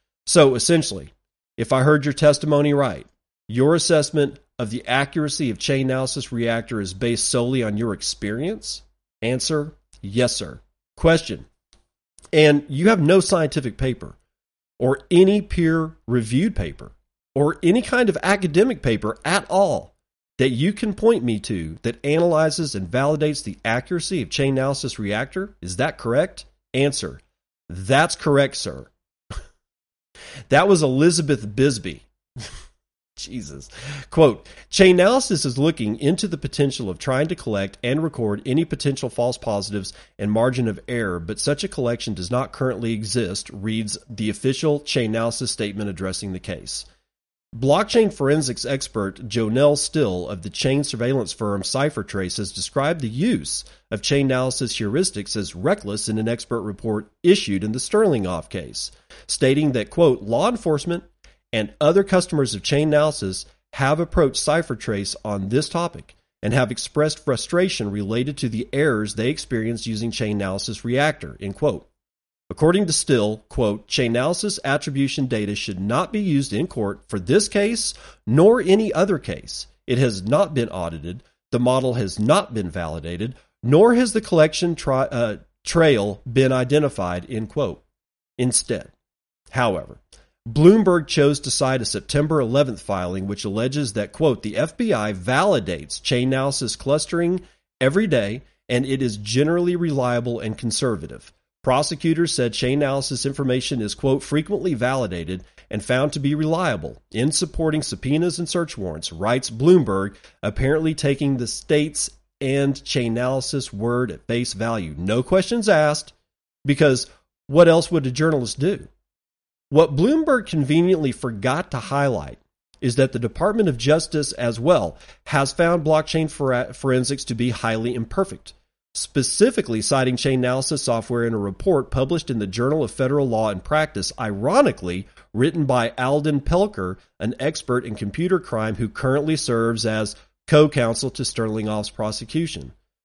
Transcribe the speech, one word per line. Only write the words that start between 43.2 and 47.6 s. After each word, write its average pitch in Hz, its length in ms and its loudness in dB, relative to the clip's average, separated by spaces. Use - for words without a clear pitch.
reads 107 460 -6
the 107 200 -4
official 135 500 -2
Chainalysis 113 680 -2
statement 104 420 -6
addressing 95 420 -8
the 92 80 -10
case. - 460 -10
Blockchain 185 560 4